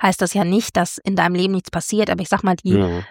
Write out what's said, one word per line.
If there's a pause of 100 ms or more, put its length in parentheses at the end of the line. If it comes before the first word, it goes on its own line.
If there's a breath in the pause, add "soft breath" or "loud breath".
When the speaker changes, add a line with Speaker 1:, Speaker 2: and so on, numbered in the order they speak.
Speaker 1:
heißt
das
ja
nicht,
dass
in
deinem
Leben
nichts
passiert.
Aber
ich
sag
mal,
die,
Speaker 2:
Ja.